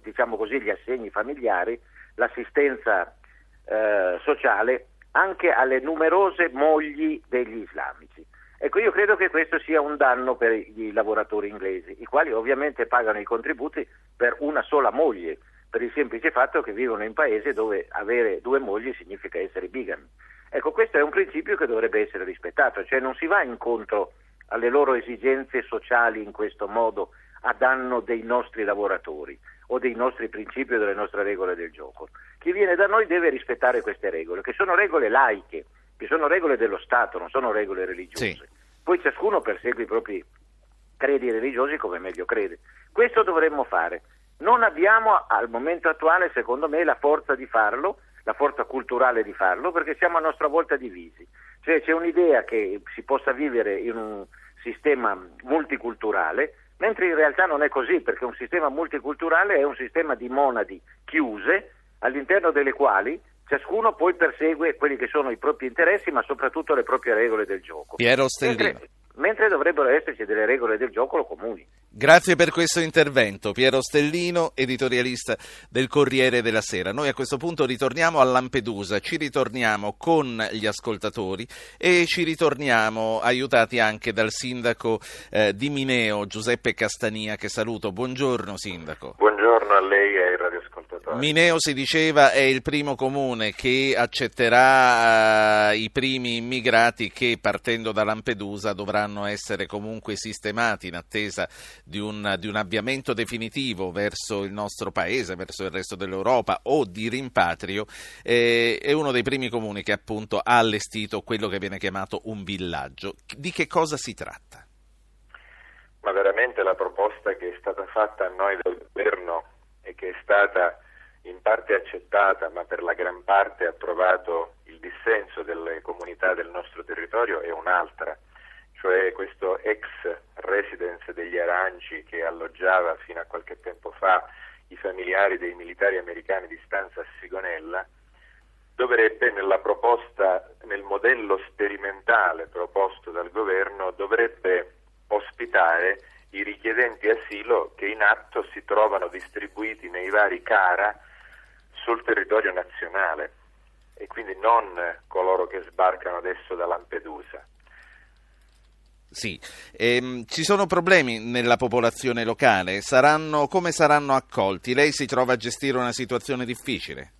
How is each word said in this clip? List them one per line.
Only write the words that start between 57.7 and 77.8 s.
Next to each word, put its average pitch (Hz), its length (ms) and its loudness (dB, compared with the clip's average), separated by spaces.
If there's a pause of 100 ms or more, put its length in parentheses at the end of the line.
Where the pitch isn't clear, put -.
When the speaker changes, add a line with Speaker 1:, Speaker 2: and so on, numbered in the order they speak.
Speaker 1:
perché - 240 -2
un 120 100 -6
sistema 156 340 -2
multiculturale 160 880 0
è 139 80 4
un 143 120 0
sistema 135 400 -2
di 120 140 -8
monadi 120 500 0 (240)
chiuse, 143 720 -2 (260)
all'interno 143 520 0
delle 139 220 2
quali 123 460 2 (280)
ciascuno 214 480 0
poi 175 180 2
persegue 160 640 0
quelli 143 220 0
che 120 100 -4
sono 139 240 -2
i 117 60 -6
propri 143 300 -4
interessi, 170 440 2
ma 135 120 2
soprattutto 143 520 -2
le 123 80 2
proprie 123 300 0
regole 110 320 2
del 95 160 -6
gioco. 80 340 -16
Speaker 2:
Piero 131 320 4
Stellino. 123 360 -2
Speaker 1:
Mentre, - 260 -4 (260)
mentre 214 320 2
dovrebbero 147 420 2
esserci 139 360 0
delle 107 200 0
regole 117 320 0
del 120 140 -4
gioco 131 340 -2
comuni. 92 400 -10 (240)
Speaker 2:
Grazie 165 460 6
per 165 160 4
questo 170 300 0
intervento, 131 720 2
Piero 131 280 4
Stellino, 165 720 0
editorialista 123 840 0 (340)
del 127 180 0
Corriere 131 560 4
della 110 180 2
Sera. 92 300 -4
Noi 143 160 -2
a 135 60 0
questo 135 240 -4
punto 156 280 -2
ritorniamo 139 540 2